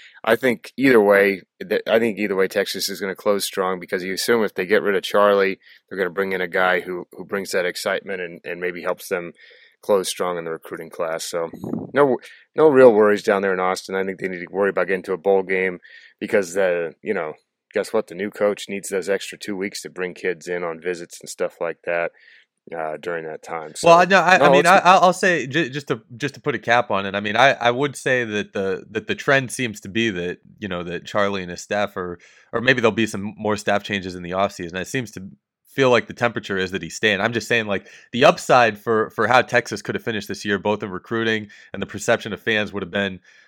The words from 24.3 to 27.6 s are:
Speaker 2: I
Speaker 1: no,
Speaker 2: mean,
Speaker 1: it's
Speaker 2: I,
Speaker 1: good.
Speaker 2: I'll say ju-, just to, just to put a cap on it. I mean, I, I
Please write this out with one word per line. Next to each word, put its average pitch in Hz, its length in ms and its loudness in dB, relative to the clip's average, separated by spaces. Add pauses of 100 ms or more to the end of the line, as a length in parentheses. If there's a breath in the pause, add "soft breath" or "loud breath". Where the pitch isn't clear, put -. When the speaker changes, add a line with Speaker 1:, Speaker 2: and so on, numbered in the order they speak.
Speaker 2:
I - 40 8
Speaker 1:
no, 262 120 6
Speaker 2:
mean, 139 100 6
Speaker 1:
it's 170 80 4
Speaker 2:
I, 190 80 8
Speaker 1:
good. 180 80 4
Speaker 2:
I'll 180 300 6
say 170 320 0
ju-, 151 240 -2
just 143 180 -8
to, 123 140 -4 (140)
just 127 180 -6
to - 60 -20
put 143 140 -4
a 110 40 -6
cap 120 320 2
on 98 160 -2
it. 95 80 -4
I 101 60 -2
mean, 104 160 -2
I, 131 160 8
I 120 180 0